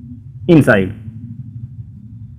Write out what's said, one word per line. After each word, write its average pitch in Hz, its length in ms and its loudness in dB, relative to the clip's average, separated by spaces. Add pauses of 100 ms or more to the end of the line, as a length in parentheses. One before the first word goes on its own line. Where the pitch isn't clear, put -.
(500)
inside, 113 540 6 (1300)